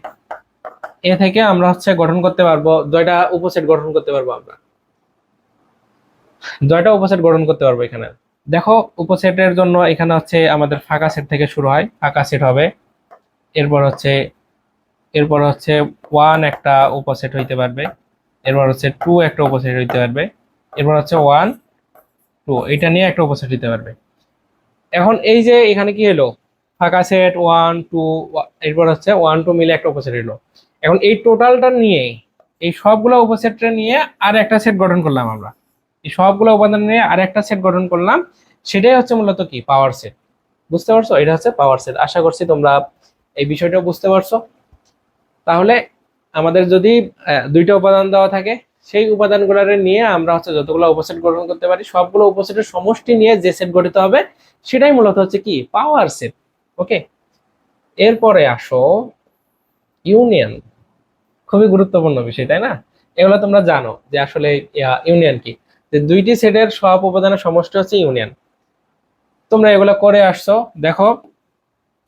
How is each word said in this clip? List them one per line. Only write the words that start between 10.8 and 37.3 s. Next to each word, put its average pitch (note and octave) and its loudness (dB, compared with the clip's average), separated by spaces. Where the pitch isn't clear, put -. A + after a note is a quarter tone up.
সেট D3+ -8
থেকে D3 -2
শুরু C#3 -4
হয়, D#3+ 0
ফাঁকা D3 -2
সেট C#3 -4
হবে, C#3 0
এরপর D3 0
হচ্ছে, C#3 -2
এরপর D3 0
হচ্ছে D3 -2
ওয়ান D3+ 2
একটা C#3 0
উপসেট C3+ -6
হইতে C3 -6
পারবে, B2+ -6
এরপর C3+ 0
হচ্ছে C3+ -4
টু F3 0
একটা D#3 -2
উপসেট C3 -2
হইতে B2+ -4
পারবে, B2 -4
এরপর D3+ 0
হচ্ছে D3 -2
ওয়ান, D#3 2
টু B2+ -4
এটা D3 -2
নিয়ে F#3 0
একটা F3 -2
উপসেট C#3+ -4
হইতে B2 -6
পারবে। A2+ -8
এখন F#3 2
এই A3+ 2
যে A#3+ 4
এখানে G3+ 0
কি G#3 -2
হলো? C#3+ 0
ফাঁকা F3+ 0
সেট F#3 0
ওয়ান, E3+ 0
টু, D#3+ -6
এরপর D#3+ 0
হচ্ছে E3 -2
ওয়ান, E3 0
টু F3 -2
মিলে E3 0
একটা D#3+ -2
উপসেট C3 -6
হলো। A2 -12
এখন E3+ 2
এই G#3 0
টোটালটা B3 2
নিয়ে, E3+ 0
এই E3+ -4
সবগুলো A3+ 2
উপসেটটা A3+ -2
নিয়ে A3+ -2
আর G#3 0
একটা G#3+ 2
সেট G#3+ 0
গঠন F3+ 0
করলাম C3+ -2
আমরা, G#2+ -10
এই D3 -14
সবগুলো G3 2
উপাদান G#3 2
নিয়ে G#3+ 0
আর F#3 0
একটা F#3+ -2